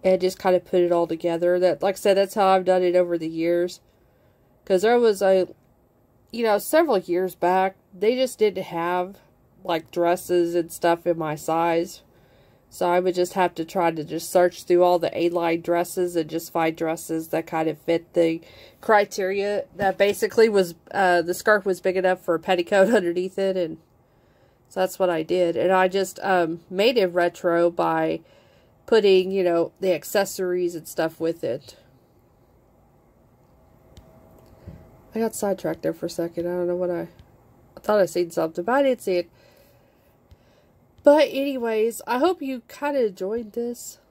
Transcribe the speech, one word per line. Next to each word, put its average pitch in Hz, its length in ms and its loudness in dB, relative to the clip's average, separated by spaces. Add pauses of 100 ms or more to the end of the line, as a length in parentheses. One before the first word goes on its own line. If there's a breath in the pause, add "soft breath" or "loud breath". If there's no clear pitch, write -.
And 185 160 2
just 185 180 -2
kinda 185 220 2
put 185 200 -2
it 175 120 2
all 170 160 0
together. 170 500 -2
That, 175 240 0
like 190 140 -2
I - 20 -16
said, 196 180 2
that's 196 180 0
how 202 120 2
I've 190 180 4
done 185 200 2
it 175 100 2
over 175 240 2
the 160 100 -6
years. 170 520 -2 (840 soft breath)
'Cause 185 180 2
there 240 160 4
was 220 220 2
a, 190 280 4 (840)
you 233 140 -4
know, 208 140 2
several 302 400 2
years 180 360 -2
back, 185 400 0 (180)
they 208 220 0
just 254 240 -2
didn't 190 260 0
have, 180 540 -4 (460)
like, 165 260 -6
dresses 175 640 0
and 170 160 -2
stuff 170 360 -2
in 170 120 0
my 156 160 -4
size. 165 680 -2 (680 soft breath)
So - 160 -4
I 175 140 2
would 180 140 -2
just 180 180 -2
have 180 240 0
to 165 80 -6
try 170 260 0
to 160 140 -8
just 151 260 -10
search 180 340 2
through 180 200 4
all 180 140 4
the - 200 -2
A-line 170 440 0
dresses 175 520 -2
and 156 160 -4
just 165 220 -8
find 165 240 -2
dresses 160 520 -6
that 160 180 -4
kind 160 220 -4
of 151 100 -6
fit 165 340 -4
the 165 280 0 (400 loud breath)
criteria. 202 840 0 (100)
That 190 240 -2
basically 202 500 4
was, 190 260 2 (180)
uh, 180 300 4
the 175 120 -4
scarf 208 300 2
was 185 160 -2
big 185 160 0
enough 185 240 0
for 170 160 -2
a - 20 -2
petticoat 190 500 2
<laughs> 240 60 2
underneath 180 440 -2
it, 190 180 0
and 160 220 -4 (880 soft breath)
so - 120 -6
that's 185 180 -2
what 185 120 2
I 160 120 -2
did. 170 340 0
And 180 160 2
I 185 160 4
just, 185 320 -4
um, 170 400 0 (100)
made 220 280 2
it 190 100 4
retro 175 640 0
by 165 500 -2 (640 soft breath)
putting, 190 460 4
you 190 120 -2
know, 170 380 0
the 190 120 0
accessories 180 840 -2
and 156 120 -12
stuff 160 340 -6
with 165 240 -4
it. 131 320 -8 (3500 loud breath)
I 220 60 -4
got 226 140 -2
sidetracked 185 480 -4
there 165 100 -2
for 165 140 -8
a 175 40 -6
second. 170 360 -6
I 175 60 -4
don't 180 160 -4
know 175 80 -2
what 180 140 -4
I... 165 180 -6 (680)
I - 40 -20
thought 214 180 0
I 185 80 4
seen 175 240 -4
something, 165 340 -4
but 226 80 -2
I 277 100 2
didn't 254 200 0
see 185 140 -2
it. 175 140 -4 (1700 soft breath)
But 294 280 6
anyways, 233 760 -2
I 247 120 -2
hope 349 220 0
you 262 280 -8
kinda 285 380 -2
enjoyed 208 460 -8
this 240 460 -10 (120)